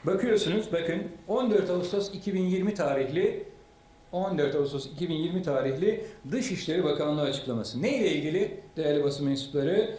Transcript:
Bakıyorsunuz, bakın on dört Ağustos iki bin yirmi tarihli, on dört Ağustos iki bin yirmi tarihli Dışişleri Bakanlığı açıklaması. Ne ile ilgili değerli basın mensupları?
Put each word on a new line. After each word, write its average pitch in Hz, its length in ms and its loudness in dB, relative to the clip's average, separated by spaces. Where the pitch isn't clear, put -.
Bakıyorsunuz, 196 680 2
bakın 170 280 0
on 233 240 2
dört 185 180 4
Ağustos 180 440 -2
iki 185 200 -4
bin 185 100 2
yirmi 185 300 2
tarihli, 143 720 0
on 180 260 0
dört 143 180 2
Ağustos 143 300 0
iki 165 140 -2
bin 160 60 0
yirmi 175 280 0
tarihli 143 640 0
Dışişleri 180 520 -2
Bakanlığı 151 380 0
açıklaması. 131 600 -2
Ne 262 160 2
ile 196 140 2
ilgili 156 480 0
değerli 147 260 2
basın 143 240 0
mensupları? 147 720 0